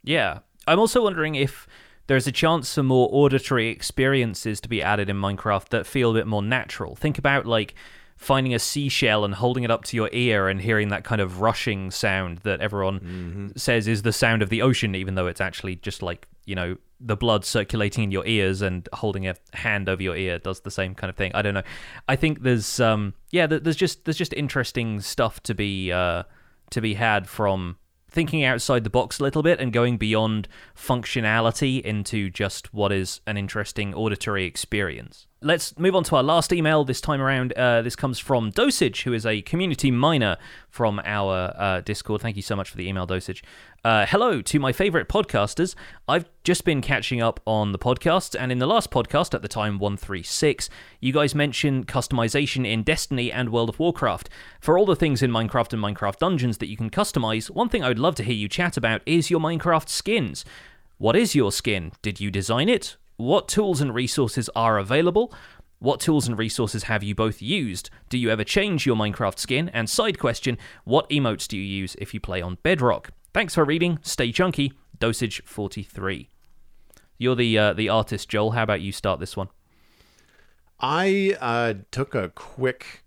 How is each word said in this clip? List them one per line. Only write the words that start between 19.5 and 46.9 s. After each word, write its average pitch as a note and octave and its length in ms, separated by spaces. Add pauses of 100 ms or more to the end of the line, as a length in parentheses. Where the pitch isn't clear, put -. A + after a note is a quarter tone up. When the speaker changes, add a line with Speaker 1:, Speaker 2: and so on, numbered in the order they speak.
Speaker 1:
hand G2+ 340
over F#2+ 140
your F2+ 140
ear F2+ 220
does F#2+ 220
the G2+ 100
same F#2 240
kind F#2+ 140
of - 80
thing. F#2+ 180
I G2+ 60
don't G2+ 140
know. G2 80 (460)
I C3+ 80
think D3 260
there's, B2 360
um, G#2+ 360 (160)
yeah, E3+ 160
th-, D3 160
there's D#3+ 140
just, - 280
there's D#3+ 140
just E3+ 160
interesting A#2+ 680
stuff - 440
to A2+ 100
be, F#2+ 360
uh, F2 340 (460)
to A#2+ 120
be A2 120
had G#2 320
from F#2+ 520 (320)
thinking D#3 340
outside B2 400
the A2 60
box B2 280
a D3 40
little C#3 200
bit E3 180
and B2 120
going A#2+ 240
beyond A2 500 (300)
functionality A#2 1040
into G#2 480
just - 460
what G2+ 180
is F#2+ 340
an G#2 120
interesting G2+ 560
auditory G2+ 500
experience. E2 840 (160)
Let's D#3+ 360
move F#3 160
on F3+ 100
to D3+ 120
our B2+ 60
last D#3+ 300
email D#3 320
this C3 160
time C#3 220
around. C3 320
Uh, A#2+ 260
this A#2 160
comes C3 220
from A2+ 320
Dosage, G3+ 540
who B2 100
is A2 100
a A2 160
community D#3+ 500
miner B2 460 (320)
from G#2 340
our, F#2+ 540
uh, F#2+ 240
Discord. G#2 400
Thank A2 160
you G2 60
so A2 120
much G2 140
for - 80
the F#2 100
email, F#2 200
Dosage. F#2 360 (400)
Uh, A2 220
"Hello G#3 380
to D3+ 180
my C3 100
favorite E3 380
podcasters. F3+ 640 (320)
I've E3 200 (180)
just F3 220
been C#3+ 160
catching A#2+ 400